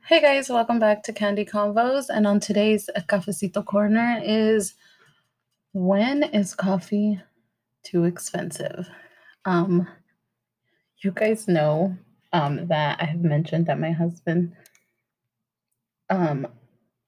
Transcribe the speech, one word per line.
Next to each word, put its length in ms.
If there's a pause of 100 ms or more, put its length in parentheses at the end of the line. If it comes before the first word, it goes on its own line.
Hey 140
guys, 300
welcome 280
back 260
to 100
Candy 320
Convos. 640
And 160
on 120
today's 520 (180)
Cafecito 560
Corner 580
is, 520 (1000)
when 520
is 300
coffee 680 (600)
too 220
expensive? 840 (600)
Um, 420 (1080)
you 120
guys 380
know, 480 (380)
um, 320
that 340
I 60
have 160
mentioned 420
that 160
my 120
husband, 600 (1600)
um, 380 (600)